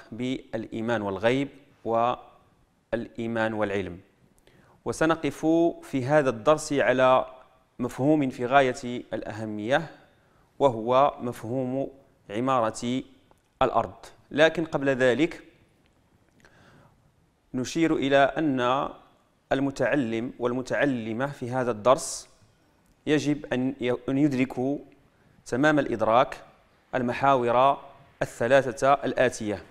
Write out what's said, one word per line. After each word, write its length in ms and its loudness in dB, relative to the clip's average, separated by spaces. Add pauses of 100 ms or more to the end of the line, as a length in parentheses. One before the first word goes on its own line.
(120)
بالإيمان 920 -6
والغيب 460 0 (380)
والإيمان 1700 -4
والعلم. 460 -4 (840)
وسنقف 600 -2 (360)
في 240 -4
هذا 240 4
الدرس 440 0
على 520 4 (540)
مفهوم 500 0
في 160 -4
غاية 580 2 (100)
الأهمية، 840 -6 (600)
وهو 640 2
مفهوم 640 -6 (420)
عمارة 720 -2 (580)
الأرض. 320 2 (380)
لكن 340 2
قبل 240 -2
ذلك 540 0 (2000)
نشير 420 0
إلى 220 2
أن 720 2 (600)
المتعلم 880 -2
والمتعلمة 880 -4
في 240 -10
هذا 200 -2
الدرس 580 0 (800)
يجب 460 0
أن 280 -2
ي-، 140 -2 (140)
أن 80 -2
يدركوا 600 0 (680)
تمام 340 2
الإدراك 580 2 (580)
المحاور 840 2 (440)
الثلاثة 720 2
الآتية. 760 -2